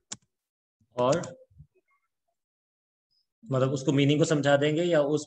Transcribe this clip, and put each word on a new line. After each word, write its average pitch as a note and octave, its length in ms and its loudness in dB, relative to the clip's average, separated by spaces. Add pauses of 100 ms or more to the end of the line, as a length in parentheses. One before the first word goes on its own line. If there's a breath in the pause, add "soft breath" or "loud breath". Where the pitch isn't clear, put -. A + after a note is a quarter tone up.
(1000)
और C#3+ 460 -4 (2000)
मतलब C3 200 0
उसको D3 200 -2
meaning C#3+ 280 2
को E3 40 2
समझा C#3+ 320 2
देंगे D3+ 260 0
या E3+ 180 2
उस D3 260 -2